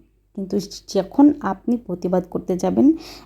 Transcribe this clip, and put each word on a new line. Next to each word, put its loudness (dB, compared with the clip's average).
কিন্তু -4
যখন 4
আপনি -4
প্রতিবাদ -2
করতে -4
যাবেন 4